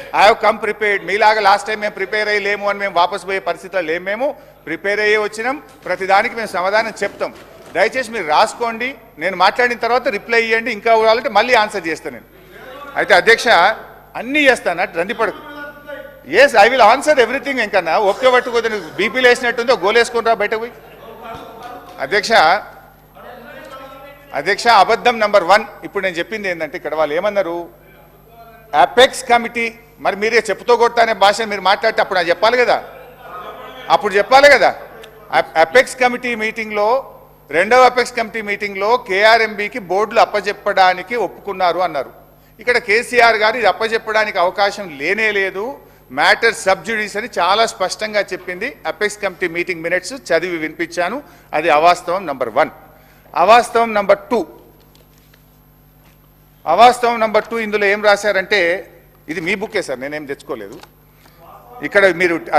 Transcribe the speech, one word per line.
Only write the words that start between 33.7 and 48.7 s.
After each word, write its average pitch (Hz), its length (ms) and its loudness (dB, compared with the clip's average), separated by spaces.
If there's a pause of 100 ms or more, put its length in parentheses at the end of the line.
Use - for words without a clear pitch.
అప్పుడు 196 240 0
చెప్పాలి 269 360 6
కదా. 165 160 4 (640)
అ-, 165 140 -2 (140)
అపెక్స్ 247 380 0
కమిటీ 247 280 -2 (120)
మీటింగ్లో, 214 440 -4 (720)
రెండవ 247 360 6
అపెక్స్ 247 260 -4
కమిటీ 220 220 -6 (100)
మీటింగ్లో 202 380 -4 (200)
కేఆర్ఎంబీకి 214 680 2 (100)
బోర్డులు 208 380 2
అప్పజెప్పడానికి 190 880 0 (100)
ఒప్పుకున్నారు 185 640 -4
అన్నారు. 131 240 -8 (480)
ఇక్కడ 233 160 0 (100)
కేసీఆర్ 233 580 2
గారు 233 180 0
ఇది 190 120 4
అప్పజెప్పడానికి 214 720 -2
అవకాశం 202 420 -2 (140)
లేనే 208 300 -2 (100)
లేదు, 190 240 -6 (520)
matter 208 320 2 (140)
sub 190 240 0
judice 214 320 -6
అని 233 180 -10
చాలా 196 340 2
స్పష్టంగా 208 580 -4
చెప్పింది. 180 380 -10 (240)